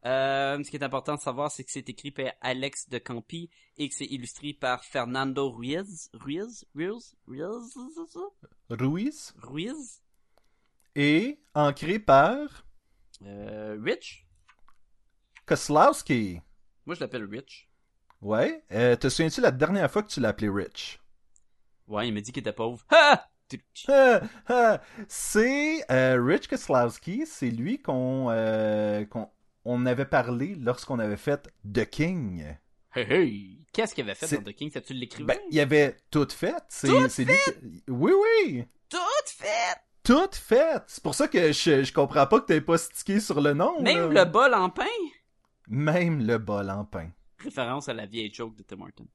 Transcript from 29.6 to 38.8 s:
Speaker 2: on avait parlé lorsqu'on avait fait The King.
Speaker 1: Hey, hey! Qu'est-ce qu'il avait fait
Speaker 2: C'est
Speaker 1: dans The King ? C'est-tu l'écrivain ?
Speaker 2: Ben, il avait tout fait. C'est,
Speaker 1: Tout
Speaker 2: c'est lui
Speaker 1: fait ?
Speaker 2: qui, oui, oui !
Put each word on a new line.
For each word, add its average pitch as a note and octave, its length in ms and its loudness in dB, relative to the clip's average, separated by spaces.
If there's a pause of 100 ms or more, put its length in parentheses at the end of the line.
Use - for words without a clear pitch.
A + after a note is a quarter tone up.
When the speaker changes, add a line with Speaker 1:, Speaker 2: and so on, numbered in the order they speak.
Speaker 2:
on B2 160 0
avait B2+ 220 0
parlé B2+ 480 -2
lorsqu'on B2+ 440 -4
avait G#2 180 -4
fait - 340 -4 (200)
The A2 200 0
King. G2 680 -6 (380)
Speaker 1:
Hey, A#2 180 -2
hey! A#2+ 600 -2
Qu'est-ce G#3+ 220 -2
qu'il C3+ 100 -6
avait G2+ 100 -6
fait - 120 -8
Speaker 2:
C'est D3 120 -2
Speaker 1:
dans G2+ 120 -10
The G2+ 40 -14
King ? D3 180 -10
C'est-tu C3+ 220 -12
l'écrivain ? C3 400 -4
Speaker 2:
Ben, - 40 -6 (120)
il D3+ 100 2
avait C#3+ 360 4 (140)
tout D3 200 2
fait. G3+ 240 -4 (140)
C'est, - 200 -4
Speaker 1:
Tout G#3+ 200 6
Speaker 2:
c'est - 160 -2
lui B4+ 100 4
Speaker 1:
fait ? C#5 260 0
Speaker 2:
qui, A2 280 -18
oui, C3+ 240 2 (340)
oui ! B2+ 180 -6 (240)